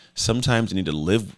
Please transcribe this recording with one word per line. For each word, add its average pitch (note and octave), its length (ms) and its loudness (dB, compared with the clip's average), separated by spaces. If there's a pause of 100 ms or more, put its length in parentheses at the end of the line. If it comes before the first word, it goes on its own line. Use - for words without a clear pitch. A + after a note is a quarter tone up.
(140)
sometimes A#2 560 0
you F#2+ 60 -4
need F#2+ 100 0
to D#2 60 -2
live F#2 460 0